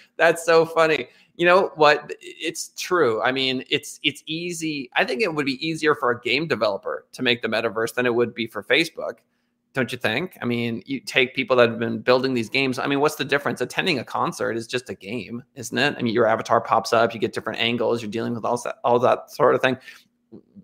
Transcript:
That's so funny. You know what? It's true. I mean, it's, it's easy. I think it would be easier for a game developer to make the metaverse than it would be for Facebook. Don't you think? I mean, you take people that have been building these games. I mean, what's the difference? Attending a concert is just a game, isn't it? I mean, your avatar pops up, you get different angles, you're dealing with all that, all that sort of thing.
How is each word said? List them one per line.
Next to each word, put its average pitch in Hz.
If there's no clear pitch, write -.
That's 160
so 165
funny. 160
You 170
know 180
what? 151
It's -
true. 131
I 127
mean, 131
it's, -
it's -
easy. 160
I 160
think 247
it 175
would 147
be 139
easier 151
for 123
a 113
game 135
developer 104
to 131
make 120
the 113
metaverse 113
than 123
it 120
would 117
be 113
for 104
Facebook. 131
Don't 123
you 123
think? 123
I -
mean, 117
you 135
take 127
people 127
that 120
have 113
been 113
building 127
these 113
games. 131
I 127
mean, 139
what's 151
the -
difference? 143
Attending 156
a 110
concert 113
is 117
just -
a 101
game, 107
isn't 123
it? 135
I -
mean, 117
your 113
avatar 117
pops 110
up, 117
you 113
get 110
different 110
angles, 117
you're 107
dealing 117
with 110
all 113
that, -
all 120
that 113
sort 131
of 127
thing. 127